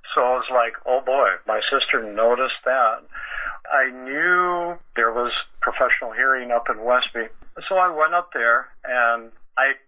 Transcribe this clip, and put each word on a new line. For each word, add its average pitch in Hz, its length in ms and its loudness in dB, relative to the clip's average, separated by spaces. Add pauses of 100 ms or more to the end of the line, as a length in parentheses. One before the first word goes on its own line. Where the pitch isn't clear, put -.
(140)
So - 100 2
I 127 120 2
was 123 160 -6
like, 117 240 2 (100)
"Oh 127 160 2
boy, 127 280 2 (180)
my 107 140 0
sister 135 400 0
noticed 117 640 0
that." 123 360 2 (680)
I 131 180 2
knew 175 880 0 (180)
there 117 180 2
was 120 200 0 (280)
professional 120 500 0
hearing 123 400 0
up 117 180 0
in 110 140 -4
Westby. 120 460 0 (400)
So 190 80 0
I 180 100 4
went 160 260 0
up 175 200 -2
there 120 340 2 (160)
and 117 480 0 (260)
I 135 180 2 (120)